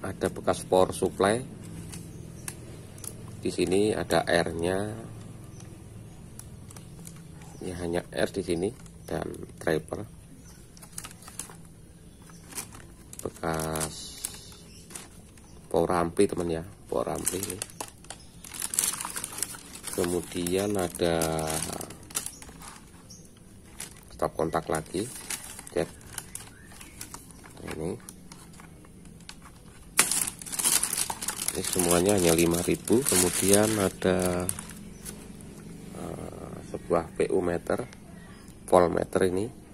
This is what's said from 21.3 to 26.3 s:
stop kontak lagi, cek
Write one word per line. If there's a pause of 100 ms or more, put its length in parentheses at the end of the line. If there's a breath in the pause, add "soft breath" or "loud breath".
stop
kontak
lagi, (720)
cek (1900)